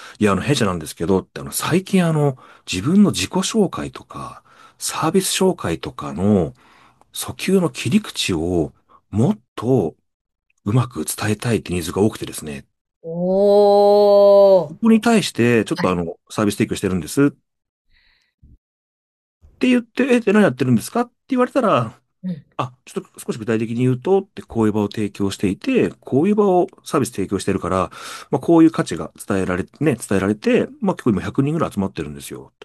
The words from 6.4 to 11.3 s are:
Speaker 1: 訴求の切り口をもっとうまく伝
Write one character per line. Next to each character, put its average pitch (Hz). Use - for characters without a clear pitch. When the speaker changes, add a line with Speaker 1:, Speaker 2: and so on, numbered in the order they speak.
Speaker 1:
訴 -
求 190
の 160
切 -
り 208
口 -
を 82
も 120
っ 214
と 113
う 101
ま 123
く 156
伝 -